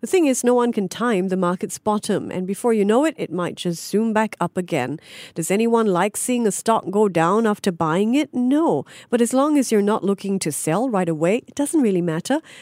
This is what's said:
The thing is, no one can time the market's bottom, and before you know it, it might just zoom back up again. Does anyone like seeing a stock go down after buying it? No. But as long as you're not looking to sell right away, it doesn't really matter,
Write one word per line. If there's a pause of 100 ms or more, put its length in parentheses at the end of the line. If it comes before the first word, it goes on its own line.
The
thing
is,
no
one
can
time
the
market's
bottom,
and
before
you
know
it,
it
might
just
zoom
back
up
again. (340)
Does
anyone
like
seeing
a
stock
go
down
after
buying
it?
No. (240)
But
as
long
as
you're
not
looking
to
sell
right
away,
it
doesn't
really
matter, (200)